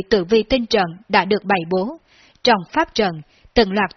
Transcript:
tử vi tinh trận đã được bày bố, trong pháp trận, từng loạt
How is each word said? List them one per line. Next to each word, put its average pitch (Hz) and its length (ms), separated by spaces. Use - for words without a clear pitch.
tử 196 140
vi 214 180
tinh 240 240
trận 202 200
đã 196 160
được 196 200
bày 190 160
bố, 196 280
trong 226 160
pháp 320 220
trận, 196 180
từng 202 180
loạt 196 240